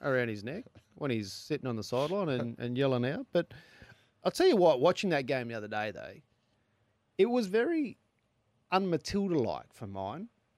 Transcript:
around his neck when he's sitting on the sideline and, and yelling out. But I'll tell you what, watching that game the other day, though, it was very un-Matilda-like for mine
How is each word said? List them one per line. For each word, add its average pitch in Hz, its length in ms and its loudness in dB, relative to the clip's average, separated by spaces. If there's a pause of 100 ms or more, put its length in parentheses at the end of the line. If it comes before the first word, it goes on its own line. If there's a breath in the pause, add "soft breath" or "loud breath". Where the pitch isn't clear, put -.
around 127 260 0
his 104 160 -6
neck 165 200 -10 (320)
when 147 160 -4
he's 104 200 -4
sitting - 360 -6
on 117 80 -2
the 104 80 -6
sideline 156 440 -2
and, 123 300 -2
and 123 180 -4
yelling 131 300 2
out. 208 260 -4
But 175 220 0 (680 soft breath)
I'll 185 80 0
tell 370 160 4
you 311 80 6
what, 160 240 6
watching 180 300 2
that 143 160 0
game 127 220 -2
the 117 60 -6
other 107 140 -8
day, 107 260 -4
though, 78 200 -14 (1000)
it 196 100 6
was 240 200 2
very 247 500 0 (760)
un-Matilda-like 170 1000 0
for - 140 -14
mine 98 420 -8 (300)